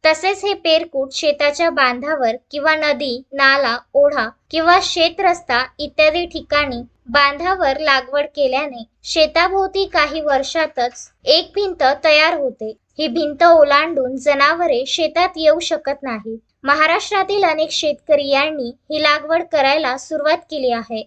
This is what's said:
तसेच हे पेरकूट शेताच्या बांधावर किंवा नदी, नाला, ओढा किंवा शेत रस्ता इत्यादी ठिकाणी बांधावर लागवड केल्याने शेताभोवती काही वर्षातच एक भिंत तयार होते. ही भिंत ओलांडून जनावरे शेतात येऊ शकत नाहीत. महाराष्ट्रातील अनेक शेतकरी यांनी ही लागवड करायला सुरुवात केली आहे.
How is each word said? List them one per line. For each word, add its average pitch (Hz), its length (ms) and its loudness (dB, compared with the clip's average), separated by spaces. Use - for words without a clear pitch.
तसेच 359 420 0
हे 403 80 -2
पेरकूट 320 600 -2
शेताच्या 294 560 -2
बांधावर 262 640 -2
किंवा 294 240 0
नदी, 277 460 -4
नाला, 269 440 2
ओढा 285 340 2
किंवा 330 320 4
शेत 339 360 -2
रस्ता 349 460 0
इत्यादी 311 460 0
ठिकाणी 294 560 -4
बांधावर 285 720 0
लागवड 277 460 0
केल्याने 262 480 -2
शेताभोवती 370 880 0
काही 302 280 0
वर्षातच 277 880 -2
एक 339 300 2
भिंत 381 280 -2
तयार 311 300 4
होते. 254 380 -6
ही 311 100 -2
भिंत 294 360 -2
ओलांडून 285 720 4
जनावरे 285 720 2
शेतात 330 500 -2
येऊ 311 220 4
शकत 294 440 -6
नाहीत. 220 340 -8
महाराष्ट्रातील 381 800 0
अनेक 311 280 0
शेतकरी 294 580 -2
यांनी 277 400 0
ही 302 120 -2
लागवड 302 480 0
करायला 277 460 0
सुरुवात 302 400 -2
केली 262 220 -2
आहे. 226 360 -6